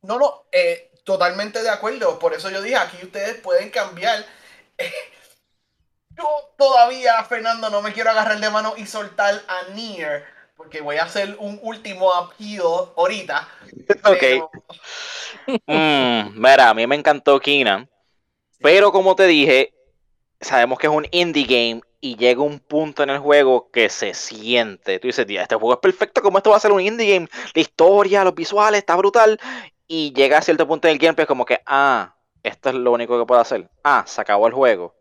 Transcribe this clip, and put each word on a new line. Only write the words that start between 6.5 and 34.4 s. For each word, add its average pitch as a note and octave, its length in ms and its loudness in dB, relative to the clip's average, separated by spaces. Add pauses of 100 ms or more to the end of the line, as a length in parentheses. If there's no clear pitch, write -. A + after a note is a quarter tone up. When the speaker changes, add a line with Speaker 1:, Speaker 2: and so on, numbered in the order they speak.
Speaker 1:
todavía, B3 680 2
Fernando, A3+ 460 -6
no G3+ 120 -4
me G#3 100 -8
quiero A3+ 180 -2
agarrar G#3+ 300 -2
de G#3+ 100 -4
mano G#3+ 260 -4
y G#3+ 100 -16
soltar G3+ 640 -6
a F#3 260 -10
Nier, F3 500 -12 (320)
porque D#3 240 -18
voy D3 160 -8
a D#3+ 80 -2
hacer G3+ 340 -8
un G#3 240 -14
último G3+ 520 -4
appeal F3+ 800 -6
ahorita, G#3+ 500 -4 (140)
Speaker 2:
<laughs> - 440 -6
Ok. F#3+ 180 6
Speaker 1:
pero C3 280 0 (1160)
Speaker 2:
Mm, C3+ 640 0 (100)
mira, C3 300 6
a A2 40 4
mí A2+ 120 0
me C#3 100 0
encantó C#3+ 440 2
Kina, C3 480 0 (680)
Speaker 1:
Sí. - 40 -16
Speaker 2:
pero F#3+ 300 6
como F#3+ 240 2
te F#3+ 100 6
dije, D3+ 480 4 (680)
sabemos B2+ 380 0
que - 100 -2
es D3+ 60 0
un D3+ 180 -4
indie E3 340 0
game A#2 360 -2 (180)
y B2 160 -12
llega B2 260 2
un D3 180 -4
punto D3+ 420 -4
en C#3 80 -2
el C#3 100 -4
juego C#3+ 520 4
que A2+ 180 2
se G2 240 -8
siente. G#2+ 840 -6
Tú B2 80 -6
dices, A#2+ 180 -4
"Día, G2 160 -6
este - 140 -4
juego A2 180 0
es - 60 -6
perfecto, - 420 0
¿cómo G3 160 2
esto G#3+ 120 2
va G#3 80 8
a - 20 2
ser G#3 120 2
un G3 100 4
indie G#3+ 320 0
game? E3+ 140 -2 (260)
La E3 80 2
historia, G3 600 4
los F3 100 2
visuales, G#3 460 0
está F3 160 -2
brutal". G#3+ 440 4 (480)
Y D#3 260 -6
llega C#3 240 4
a D#3 40 2
cierto D#3 260 0
punto D#3+ 200 0
en D#3 60 4
el C#3 60 -4
gameplay D#3+ 260 2
como B2+ 200 -2
que, - 200 0
"Ah, C3+ 500 0 (260)
esto - 280 -6
es B2+ 60 -6
lo B2 160 0
único A#2+ 260 -2
que A2+ 80 -2
puedo B2 140 4
hacer. A#2+ 300 -4 (140)
Ah, C3 220 2
se - 140 -10
acabó G#2 280 0